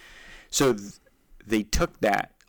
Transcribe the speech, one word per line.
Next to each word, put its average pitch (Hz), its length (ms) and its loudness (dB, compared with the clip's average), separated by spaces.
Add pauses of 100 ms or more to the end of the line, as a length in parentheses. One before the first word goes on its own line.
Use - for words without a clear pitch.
(500)
So 131 240 2
th-, 101 200 -12 (520)
they 107 160 0
took - 380 -4
that 101 320 0 (160)